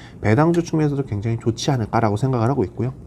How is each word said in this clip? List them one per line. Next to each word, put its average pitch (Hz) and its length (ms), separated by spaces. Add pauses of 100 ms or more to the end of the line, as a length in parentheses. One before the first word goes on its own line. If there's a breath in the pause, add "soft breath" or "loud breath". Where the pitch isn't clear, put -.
(200 loud breath)
배당주 156 420
측면에서도 151 400
굉장히 113 380
좋지 117 320
않을까라고 113 440
생각을 120 320
하고 135 140
있고요. 120 320 (120)